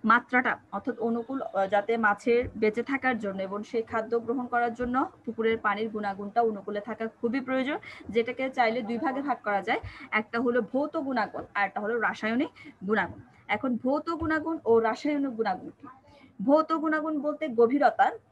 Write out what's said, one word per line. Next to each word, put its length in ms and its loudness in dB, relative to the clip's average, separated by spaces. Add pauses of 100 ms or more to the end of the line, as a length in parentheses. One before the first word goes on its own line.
মাত্রাটা, 540 2 (140)
অর্থাৎ 260 -6
অনুকূল, 440 -2
আহ, 240 0
যাতে 300 2
মাছের 600 2
বেঁচে 260 0
থাকার 360 -2
জন্য 240 -4
এবং 200 -6
সেই 200 -4
খাদ্য 380 -2
গ্রহণ 260 -4
করার 280 0
জন্য 320 0 (180)
পুকুরের 340 0
পানির 300 0
গুণাগুণটা 540 -2
অনুকূলে 380 -2
থাকা 260 -8
খুবই 420 -2
প্রয়োজন, 300 0 (300)
যেটাকে 420 -2
চাইলে 320 2
দুই 160 -2
ভাগে 240 -2
ভাগ 220 -2
করা 180 0
যায়। 180 0 (300)
একটা 300 0
হলো 220 2
ভৌত 340 -2
গুণাগুণ, 460 -2 (120)
আর 120 2
একটা 140 -4
হলো 200 -2
রাসায়নিক 480 0 (380)
গুণাগুণ। 340 0 (280)
এখন 280 0
ভৌত 340 0
গুণাগুণ 540 -2
ও 160 6
রাসায়নিক 500 0
গুণাগুণ 400 -2
কি? 160 -20 (560)
ভৌত 300 4
গুণাগুণ 480 0
বলতে 280 -4
গভীরতা 640 4 (220)